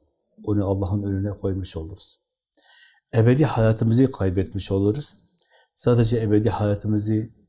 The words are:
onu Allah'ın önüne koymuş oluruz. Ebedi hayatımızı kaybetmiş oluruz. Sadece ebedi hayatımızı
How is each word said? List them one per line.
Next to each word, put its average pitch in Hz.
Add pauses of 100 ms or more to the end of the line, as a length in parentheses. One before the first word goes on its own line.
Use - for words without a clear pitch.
(440)
onu 104
Allah'ın 98
önüne 98
koymuş 95
oluruz. - (920)
Ebedi 123
hayatımızı 113
kaybetmiş 95
oluruz. 104 (600)
Sadece 117
ebedi 107
hayatımızı 104 (200)